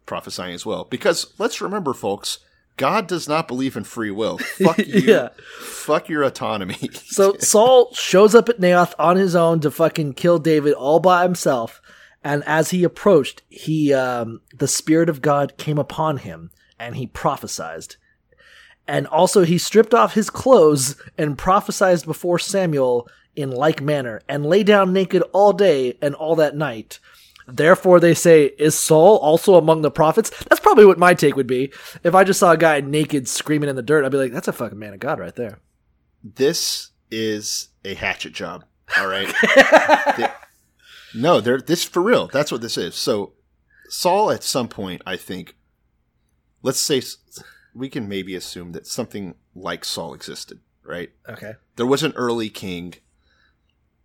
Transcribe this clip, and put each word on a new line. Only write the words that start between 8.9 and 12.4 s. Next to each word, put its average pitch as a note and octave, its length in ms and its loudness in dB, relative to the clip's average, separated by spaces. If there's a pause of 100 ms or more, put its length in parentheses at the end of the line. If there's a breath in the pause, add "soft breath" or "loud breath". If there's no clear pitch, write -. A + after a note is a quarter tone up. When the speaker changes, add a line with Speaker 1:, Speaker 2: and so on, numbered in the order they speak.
Speaker 2:
on E3+ 180 2
his F#3+ 200 0
own E3 240 2
to D3 100 0
fucking D#3 440 -2
kill E3+ 240 2
David D3 360 2
all D3 240 2
by F3+ 240 4
himself. D3+ 580 -2 (440 soft breath)
And D3 220 -2